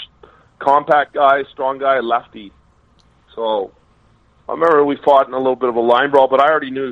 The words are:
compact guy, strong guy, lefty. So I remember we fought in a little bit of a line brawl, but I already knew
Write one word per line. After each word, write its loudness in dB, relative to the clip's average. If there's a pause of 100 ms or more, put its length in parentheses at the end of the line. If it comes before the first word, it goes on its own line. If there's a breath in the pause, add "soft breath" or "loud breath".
(600 soft breath)
compact 2
guy, 2 (100)
strong -6
guy, 0
lefty. -6 (840)
So -4 (800)
I -4
remember 2
we -4
fought 2
in -16
a -4
little -2
bit -2
of -4
a -2
line 2
brawl, 4
but 0
I 4
already -2
knew -8